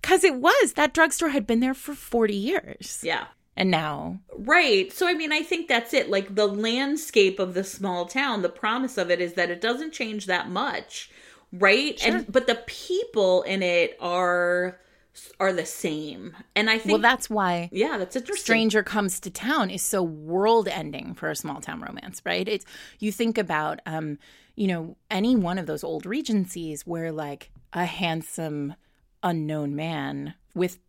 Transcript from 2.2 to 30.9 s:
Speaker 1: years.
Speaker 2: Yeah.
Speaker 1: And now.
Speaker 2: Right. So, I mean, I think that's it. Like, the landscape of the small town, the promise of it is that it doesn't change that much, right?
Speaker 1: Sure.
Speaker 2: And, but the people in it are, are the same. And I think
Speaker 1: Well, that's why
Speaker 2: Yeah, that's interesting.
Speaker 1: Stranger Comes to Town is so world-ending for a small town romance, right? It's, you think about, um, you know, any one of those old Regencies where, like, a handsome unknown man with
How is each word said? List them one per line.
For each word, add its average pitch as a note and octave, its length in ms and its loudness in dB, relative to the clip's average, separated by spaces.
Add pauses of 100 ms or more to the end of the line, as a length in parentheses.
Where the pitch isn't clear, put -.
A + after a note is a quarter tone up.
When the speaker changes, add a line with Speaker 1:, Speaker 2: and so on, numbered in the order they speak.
Speaker 1:
years. - 680 -4
Speaker 2:
Yeah. D#3+ 240 -2 (320)
Speaker 1:
And F#3 120 2
now. D#3+ 500 -2 (140)
Speaker 2:
Right. A#3 580 4
So, F4+ 160 0
I F4+ 60 2
mean, D#4 180 -2
I D#4 100 0
think E4+ 260 -4
that's A#3 260 0
it. - 160 2
Like, G3 240 -2
the G#3 120 4
landscape A3+ 920 2
of F#3 160 -2
the F#3+ 100 0
small F3+ 420 -4
town, B3+ 360 -2
the F3 80 0
promise B3 480 -2
of F3 120 0
it F3 100 2
is F3 140 -2
that F3 160 0
it F3 120 -6
doesn't C4 300 -2
change G#3+ 340 -6
that F3+ 240 -2
much, - 600 -6 (420)
right? G3+ 460 4
Speaker 1:
Sure. A#3 180 2
Speaker 2:
And, E4+ 140 -4
but B3+ 160 4
the A#3 200 2
people A3 760 2
in G3 200 -2
it F3 360 2
are, F3+ 800 0 (600)
are F#3+ 140 4
the E3 100 -2
same. D3+ 720 -6 (180)
And G#3+ 140 4
I A3 100 4
think G#3 140 0
Speaker 1:
Well, G#3+ 100 4
that's B3 280 4
why F3+ 420 0
Speaker 2:
Yeah, A#3+ 240 0
that's F#3 180 -6
interesting. C4+ 300 -6
Speaker 1:
Stranger A3 380 4
Comes G3+ 380 -2
to F#3 100 -10
Town B3 400 0
is F#3+ 120 -8
so G3 200 0
world-ending E3 1120 0
for D#3+ 160 -6
a D3+ 60 -6
small C#3+ 260 -8
town - 180 -10
romance, - 460 -14
right? F3+ 200 0
It's, G#3+ 200 -4 (340)
you G#3 100 0
think A3+ 280 0
about, D#3 480 -2
um, D#3 320 -6 (360)
you G#3 140 0
know, E3+ 280 -4 (140)
any A3 240 2
one F#3 240 2
of F3 80 -6
those D3+ 160 -6
old D#3+ 220 -6
Regencies F#3 840 -4
where, E3 240 -4
like, D3 400 -8 (220)
a F3 140 -2
handsome D#3+ 880 -4 (480)
unknown D#3 520 -2
man C#3+ 600 -6 (200)
with F3+ 240 -2 (100)